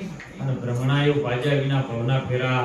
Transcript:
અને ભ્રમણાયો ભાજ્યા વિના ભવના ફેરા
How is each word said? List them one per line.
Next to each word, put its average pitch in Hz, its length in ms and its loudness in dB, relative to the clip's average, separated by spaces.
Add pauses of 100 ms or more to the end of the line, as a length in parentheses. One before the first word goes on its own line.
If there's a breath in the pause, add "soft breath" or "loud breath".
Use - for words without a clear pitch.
(400)
અને 135 220 -2
ભ્રમણાયો 135 600 2
ભાજ્યા 131 400 0
વિના 139 240 2
ભવના 120 400 0
ફેરા 127 380 0